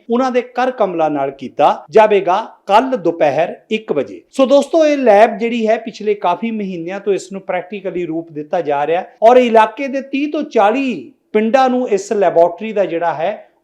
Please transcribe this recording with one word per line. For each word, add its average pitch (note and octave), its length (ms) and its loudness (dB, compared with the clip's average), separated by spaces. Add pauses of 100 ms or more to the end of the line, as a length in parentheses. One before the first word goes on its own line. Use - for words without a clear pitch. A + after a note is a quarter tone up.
ਉਹਨਾਂ B3 220 0
ਦੇ A#3+ 100 0
ਕਰ B3 300 -4
ਕਮਲਾਂ F3+ 380 -2
ਨਾਲ C#3 220 -4
ਕੀਤਾ C#3+ 580 -2
ਜਾਵੇਗਾ G3+ 580 2 (180)
ਕੱਲ੍ਹ B3+ 300 2
ਦੁਪਹਿਰ E3 580 0 (180)
ਇੱਕ A3 200 -6
ਵਜੇ। A2+ 300 -6 (100)
ਸੋ C4 140 2
ਦੋਸਤੋ, C#4+ 400 2
ਇਹ D4 120 2
ਲੈਬ A3 400 4
ਜਿਹੜੀ A3+ 300 -2
ਹੈ, A3+ 100 2
ਪਿਛਲੇ G#3 360 -6
ਕਾਫੀ G3 380 -4
ਮਹੀਨਿਆਂ F#3+ 480 -8
ਤੋਂ G3 140 -2
ਇਸ F3 180 -6
ਨੂੰ F#3+ 100 -12
ਪ੍ਰੈਕਟੀਕਲੀ F3+ 640 -8
ਰੂਪ E3 260 -8
ਦਿੱਤਾ D3+ 300 -6
ਜਾ D3 260 -2
ਰਿਹਾ F3 160 -2 (200)
ਔਰ B3 140 8
ਇਲਾਕੇ A3+ 500 2
ਦੇ C4 140 -6
ਤੀਹ C#4 300 -6
ਤੋਂ D4+ 120 -4
ਚਾਲੀ A3+ 680 -2 (200)
ਪਿੰਡਾਂ A3+ 360 2
ਨੂੰ B3 200 -2
ਇਸ G3+ 240 -2
ਲੈਬੋਰੇਟਰੀ F3 600 0
ਦਾ G3 120 0
ਜਿਹੜਾ E3 280 -4
ਹੈ, F3 360 -6 (140)